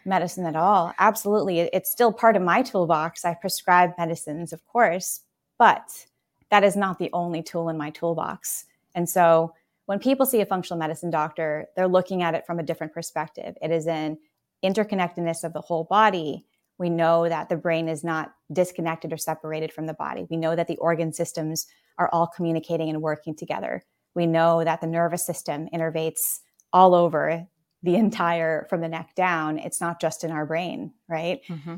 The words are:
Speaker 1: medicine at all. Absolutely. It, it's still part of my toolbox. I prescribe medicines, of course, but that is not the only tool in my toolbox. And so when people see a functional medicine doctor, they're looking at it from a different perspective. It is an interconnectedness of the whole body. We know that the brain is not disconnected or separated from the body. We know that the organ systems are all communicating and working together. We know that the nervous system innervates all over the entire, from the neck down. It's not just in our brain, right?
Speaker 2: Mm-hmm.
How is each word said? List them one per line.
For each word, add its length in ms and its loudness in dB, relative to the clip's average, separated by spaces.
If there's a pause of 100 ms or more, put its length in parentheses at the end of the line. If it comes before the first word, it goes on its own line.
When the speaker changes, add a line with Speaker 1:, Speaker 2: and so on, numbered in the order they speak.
Speaker 1:
medicine 420 -2
at 100 -4
all. 420 4
Absolutely. 600 2
It, 120 0
it's 180 -2
still 220 4
part 240 6
of 60 2
my 200 2
toolbox. 600 0
I 100 0
prescribe 640 2
medicines, 540 -6
of 140 -18
course, 540 0 (380)
but 480 4 (440)
that 140 6
is 120 6
not 220 -2
the 140 -4
only 300 -4
tool 260 -6
in 80 -4
my 140 -6
toolbox. 760 -6 (300)
And 140 -2
so 460 4 (300)
when 140 -4
people 260 2
see 160 2
a 60 0
functional 320 -4
medicine 320 -4
doctor, 640 -4
they're 120 2
looking 340 2
at 120 0
it 120 -4
from 120 -4
a 40 -4
different 320 -6
perspective. 640 -8
It 100 -4
is 160 0
an 320 -4 (460)
interconnectedness 800 -2
of 80 -8
the 80 -8
whole 240 -4
body. 640 2 (320)
We 120 -2
know 380 4
that 200 -4
the 80 0
brain 320 -2
is 160 -6
not 280 -4 (200)
disconnected 600 -2
or 40 -8
separated 560 -6
from 140 -8
the 80 -6
body. 360 -8
We 60 -4
know 180 0
that 120 0
the 120 -6
organ 340 0
systems 540 -6 (320)
are 140 2
all 140 2
communicating 640 -2
and 140 -4
working 320 -6
together. 500 -8 (300)
We 120 0
know 380 4
that 160 0
the 60 -6
nervous 380 -2
system 500 -6
innervates 640 -4 (320)
all 220 10
over 520 2 (360)
the 140 2
entire, 720 2
from 120 -2
the 80 -4
neck 260 -10
down. 440 0
It's 220 -8
not 200 -4
just 240 -4
in 60 -4
our 140 -4
brain, 480 -6 (160)
right? 400 -4
Speaker 2:
Mm-hmm. 300 -12